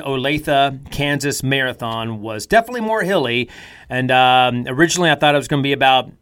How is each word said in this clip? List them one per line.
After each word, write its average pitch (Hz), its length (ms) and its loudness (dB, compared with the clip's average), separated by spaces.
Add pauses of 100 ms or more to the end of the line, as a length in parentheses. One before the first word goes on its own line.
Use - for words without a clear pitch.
Olathe, 139 880 -2
Kansas 143 500 -2
Marathon 117 800 -4
was 107 260 -10
definitely 226 360 0
more 214 200 -2
hilly. 127 480 -2 (380)
And, 127 220 -2
um, 127 560 4
originally 165 440 2
I 143 40 2
thought 147 200 2
it 143 40 2
was 120 100 -6
gonna 143 140 0
be 139 100 0
about 131 380 2 (120)